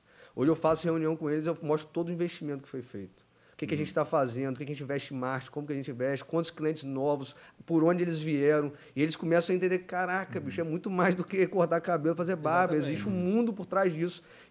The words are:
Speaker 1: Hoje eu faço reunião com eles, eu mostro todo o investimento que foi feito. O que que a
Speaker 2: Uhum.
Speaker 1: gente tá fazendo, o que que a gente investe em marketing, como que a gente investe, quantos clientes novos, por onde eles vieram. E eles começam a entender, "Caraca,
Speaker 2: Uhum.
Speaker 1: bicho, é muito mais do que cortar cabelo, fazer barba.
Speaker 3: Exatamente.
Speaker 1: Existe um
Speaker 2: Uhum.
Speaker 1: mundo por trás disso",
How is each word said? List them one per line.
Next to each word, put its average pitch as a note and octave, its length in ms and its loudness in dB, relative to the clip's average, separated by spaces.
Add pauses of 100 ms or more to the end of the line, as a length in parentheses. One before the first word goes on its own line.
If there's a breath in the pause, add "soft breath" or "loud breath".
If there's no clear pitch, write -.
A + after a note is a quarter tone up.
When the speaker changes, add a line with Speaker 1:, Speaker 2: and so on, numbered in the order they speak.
(340 soft breath)
Speaker 1:
Hoje C3+ 160 2
eu D#3 60 4
faço D#3+ 300 2
reunião D#3+ 280 0
com D#3 160 -4
eles, D#3 160 0
eu E3 160 0
mostro D#3 300 0
todo E3+ 160 -2
o F3 40 -4
investimento D#3+ 500 -4
que - 60 -20
foi C3 140 -8
feito. G2 380 -14 (320 soft breath)
O - 60 -20
que D#3 80 -6
que - 80 -2
a - 20 0
Speaker 2:
Uhum. D3+ 80 -2
Speaker 1:
gente C#3+ 100 -8
tá D#3 120 2
fazendo, C3+ 480 0
o - 40 -8
que D3+ 80 -8
que D3 60 -8
a - 20 -6
gente C#3 100 -10
investe C#3 300 -4
em - 40 -6
marketing, C3 340 -4
como D3 140 -8
que D3 80 -6
a - 20 -4
gente C#3 140 -6
investe, C3 340 -2
quantos E3 260 -2
clientes D#3 320 -4
novos, C3+ 520 -2 (320 loud breath)
por E3 180 4
onde F3 180 4
eles E3+ 200 -2
vieram. D3 500 2 (220 loud breath)
E C3+ 80 0
eles D#3+ 140 0
começam E3+ 380 2
a - 20 2
entender, F3+ 240 0
"Caraca, F#3 580 -4
Speaker 2:
Uhum. D3 80 -6
Speaker 1:
bicho, C#3 140 -4
é E3+ 40 -2
muito E3+ 260 -4
mais F3+ 240 4
do F3+ 100 -2
que F#3+ 220 2
cortar E3+ 360 2
cabelo, E3 340 2
fazer F3 200 0
barba. D#3+ 380 2
Speaker 3:
Exatamente. D3+ 260 2
Speaker 1:
Existe G3+ 80 -4
um G3+ 40 0
Speaker 2:
Uhum. F#3 60 0 (160)
Speaker 1:
mundo A#3 180 4
por F#3+ 140 -8
trás F#3+ 260 2
disso", E3+ 300 -4 (280 loud breath)